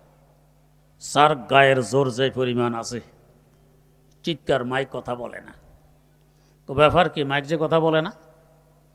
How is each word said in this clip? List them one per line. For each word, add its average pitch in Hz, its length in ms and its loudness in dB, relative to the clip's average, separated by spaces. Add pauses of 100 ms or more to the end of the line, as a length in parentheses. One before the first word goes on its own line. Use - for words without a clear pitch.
(1000)
স্যার 151 360 2
গায়ের 131 460 4
জোর 131 280 0
যে 127 200 -2
পরিমাণ 120 440 -2
আছে, 117 260 -10 (1200)
চিৎকার, 143 420 -2
মাইক 131 280 -4
কথা 123 220 -8
বলে 113 260 -12
না। - 120 -20 (1120)
তো 143 80 -10
ব্যাপার 151 340 4
কি, 151 160 -4
মাইক 139 200 -2
যে 151 160 -2
কথা 160 200 0
বলে 156 220 2
না? 196 100 -8 (840)